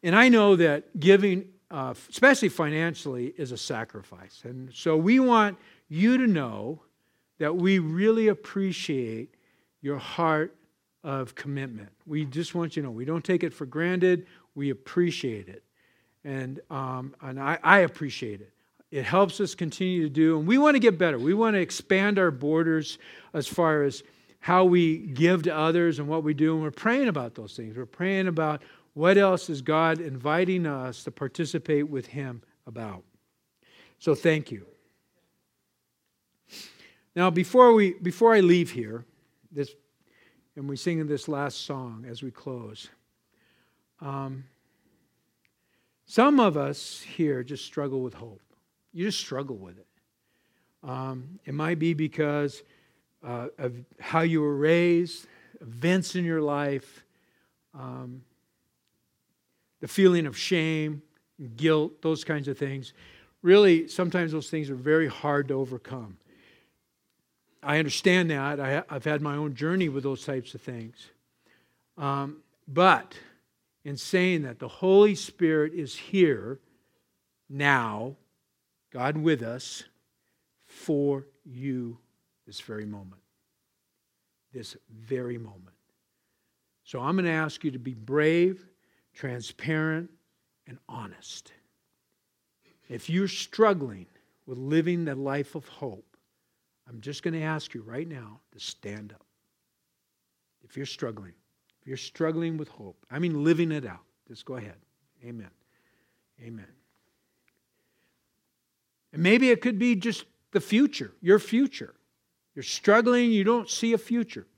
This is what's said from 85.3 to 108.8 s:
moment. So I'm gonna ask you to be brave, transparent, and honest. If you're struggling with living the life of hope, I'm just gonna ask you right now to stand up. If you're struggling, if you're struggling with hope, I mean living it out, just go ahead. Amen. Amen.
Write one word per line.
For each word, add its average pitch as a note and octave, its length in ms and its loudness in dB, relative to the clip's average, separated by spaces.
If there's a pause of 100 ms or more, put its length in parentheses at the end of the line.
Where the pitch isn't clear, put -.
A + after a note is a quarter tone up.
moment. G2 380 -18 (1080)
So - 160 -12
I'm C#3+ 160 -2
gonna F3+ 140 0
ask D#3 340 -4
you D3+ 80 -4
to B2+ 80 -12
be B2+ 140 -10
brave, D#3 720 0 (460)
transparent, D#3 960 -6 (580)
and B2+ 120 -20 (100)
honest. - 640 -16 (1400)
If A#2 180 -12
you're F#3 200 -2
struggling C#3+ 800 0 (400)
with B2+ 100 -12
living E3 480 0
the C#3 100 -6
life C#3 380 -6
of D3+ 140 -14
hope, A2+ 380 -14 (840)
I'm A#2 100 -20
just C3+ 240 -14
gonna E3 180 -6
ask D#3 320 -6
you A#2+ 100 -12
right B2 240 -10
now A#2 340 -18 (100)
to G#2 80 -20
stand G#2 540 -14
up. - 120 -20 (1400)
If - 100 -20
you're C3+ 100 -8
struggling, G#2 480 -10 (480)
if - 60 -20
you're C3+ 100 -10
struggling E3 600 -4
with D3+ 100 -10
hope, - 420 -20
I C#3 100 -10
mean D#3+ 240 -2
living E3 280 2
it D3 140 -6
out, F2+ 180 -16 (240)
just - 180 -20
go C3 100 -12
ahead. G#2 220 -14 (480)
Amen. A#2 240 -16 (920)
Amen. A2+ 260 -18 (2500)